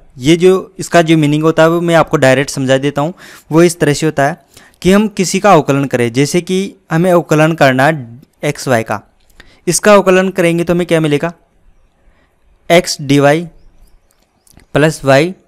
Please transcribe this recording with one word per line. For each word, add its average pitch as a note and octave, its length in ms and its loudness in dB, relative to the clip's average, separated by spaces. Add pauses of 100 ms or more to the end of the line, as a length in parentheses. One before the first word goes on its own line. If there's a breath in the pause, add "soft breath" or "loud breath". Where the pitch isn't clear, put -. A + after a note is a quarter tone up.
(180)
ये D3 180 2
जो F#3 420 0
इसका F3 240 0
जो D#3+ 160 0
मीनिंग D3+ 240 0
होता D#3+ 200 0
है D#3+ 80 4
वो E3+ 100 -2
मैं E3+ 140 -2
आपको D#3 240 0
डायरेक्ट C3 320 0
समझा C3+ 280 -2
देता C#3+ 240 -4
हूँ। E3+ 120 -6 (380 loud breath)
वो D#3+ 100 4
इस E3+ 180 0
तरह D3 140 0
से D#3 120 -4
होता C#3+ 200 -2
है E3 140 -6 (420 soft breath)
कि F3+ 100 2
हम G#3 180 2
किसी G3 300 -4
का G3+ 120 4
अवकलन C#3 340 2
करें, A#2+ 260 -2
जैसे C#3+ 280 -2
कि F#3 340 -6 (160)
हमें E3 200 0
अवकलन D#3+ 440 0
करना C3+ 320 2
है C3 340 -6 (240)
एक्स D3 240 -6
वाई A#2 140 0
का। G#2+ 180 -8 (680 soft breath)
इसका G#3 280 2
अवकलन F#3 360 2
करेंगे E3+ 340 -2
तो F3 100 -2
हमें F3 120 -2
क्या E3+ 140 0
मिलेगा, D#3 320 -2 (1400)
एक्स F3 300 0
डी C#3 180 0
वाई D3 280 2 (1300)
प्लस D3+ 300 0
वाई C#3+ 300 0 (140)